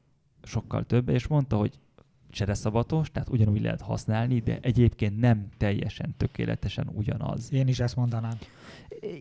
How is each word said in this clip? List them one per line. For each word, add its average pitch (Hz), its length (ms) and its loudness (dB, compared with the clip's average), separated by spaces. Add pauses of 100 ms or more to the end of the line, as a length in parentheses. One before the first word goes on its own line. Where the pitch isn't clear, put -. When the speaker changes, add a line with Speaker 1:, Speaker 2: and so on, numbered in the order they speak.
(440)
Speaker 1:
sokkal 113 420 -2
több, 123 240 2
és 127 180 2
mondta, 139 300 2
hogy - 220 0 (500)
csereszabatos, 110 840 0
tehát - 180 -4
ugyanúgy 107 320 4
lehet 110 200 -2
használni, 110 580 0
de 113 220 -2
egyébként 110 580 2
nem 113 280 4 (100)
teljesen - 600 -2
tökéletesen - 760 -4
ugyanaz. - 600 -4
Speaker 2:
Én 135 140 2
is 127 120 0
ezt 120 160 0
mondanám. 117 380 -2 (880)